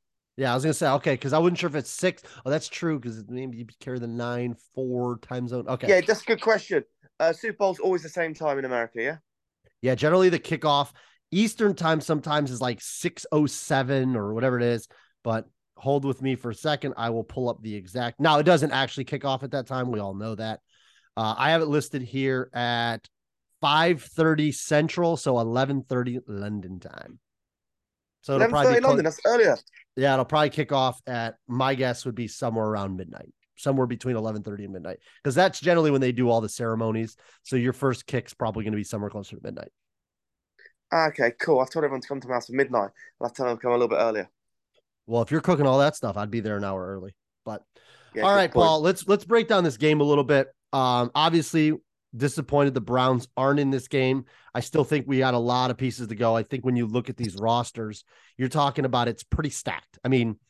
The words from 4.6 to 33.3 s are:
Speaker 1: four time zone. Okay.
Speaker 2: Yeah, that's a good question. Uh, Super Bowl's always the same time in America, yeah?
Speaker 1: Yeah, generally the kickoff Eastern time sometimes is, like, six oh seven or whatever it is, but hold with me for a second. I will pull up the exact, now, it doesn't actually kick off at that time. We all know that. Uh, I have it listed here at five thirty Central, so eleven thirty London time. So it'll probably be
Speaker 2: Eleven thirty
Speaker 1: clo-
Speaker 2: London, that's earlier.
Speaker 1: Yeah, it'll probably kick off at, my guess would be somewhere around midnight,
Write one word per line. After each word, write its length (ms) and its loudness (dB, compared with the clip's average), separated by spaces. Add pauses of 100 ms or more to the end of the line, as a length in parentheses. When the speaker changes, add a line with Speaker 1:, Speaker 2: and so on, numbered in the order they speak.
Speaker 1:
four 440 -4
time 280 -8
zone. 220 -6
Okay. 200 -2
Speaker 2:
Yeah, 120 6
that's 220 0
a 20 -20
good 160 0
question. 440 0 (360)
Uh, 120 4
Super 240 -8
Bowl's 220 0
always 240 0
the 60 -14
same 260 -4
time 240 -2
in 60 -4
America, 360 -4
yeah? 160 -4 (640)
Speaker 1:
Yeah, 140 0
generally 360 4
the 100 2
kickoff 500 0 (400)
Eastern 440 0
time 260 2
sometimes 500 -2
is, 100 -8
like, 200 -4
six 500 -8
oh 160 4
seven 680 0
or 180 -4
whatever 240 0
it 60 0
is, 240 -2 (340)
but 260 -4 (280)
hold 280 0
with 160 -2
me 140 -2
for 160 -8
a 40 -8
second. 420 -4
I 140 -4
will 140 -4
pull 240 -6
up 140 -6
the 120 -10
exact, 440 -8
now, 200 4
it 60 2
doesn't 280 4
actually 320 -2
kick 200 -8
off 200 -4
at 80 -10
that 160 -6
time. 220 -4
We 100 -4
all 140 -6
know 200 -8
that. 260 -8 (560)
Uh, 220 -2
I 120 2
have 120 2
it 40 0
listed 360 -2
here 500 -4
at 560 -4 (520)
five 420 2
thirty 480 2
Central, 640 0
so 220 0
eleven 460 -2
thirty 420 -4
London 540 -8
time. 400 -18 (1040)
So 120 -2
it'll 140 6
probably 160 4
be 40 6
Speaker 2:
Eleven 60 6
thirty 60 4
Speaker 1:
clo- 100 4
Speaker 2:
London, 140 4
that's 200 -2
earlier. 320 4 (400)
Speaker 1:
Yeah, 180 4
it'll 100 2
probably 260 2
kick 220 -4
off 340 0
at, 300 -6 (100)
my 300 0
guess 280 -2
would 120 -6
be 100 -6
somewhere 400 -4
around 300 -2
midnight, 360 -14 (240)